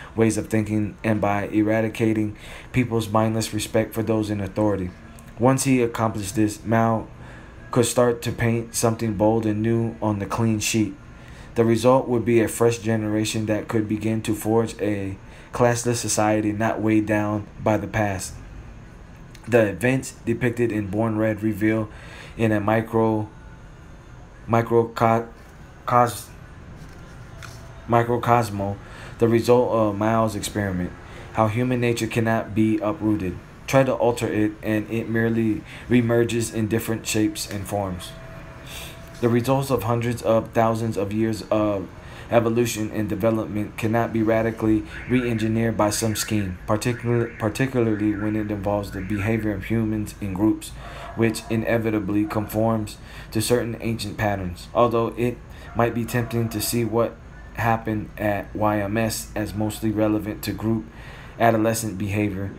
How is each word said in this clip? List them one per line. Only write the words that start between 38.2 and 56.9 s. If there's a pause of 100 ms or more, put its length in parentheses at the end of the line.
The
results
of
hundreds
of
thousands
of
years
of (420)
evolution
and
development
cannot
be
radically (240)
re-engineered
by
some
scheme,
particular-,
particularly
when
it
involves
the
behavior
of
humans
in
groups, (440)
which
inevitably
conforms (320)
to
certain
ancient
patterns.
Although
it (360)
might
be
tempting
to
see
what (380)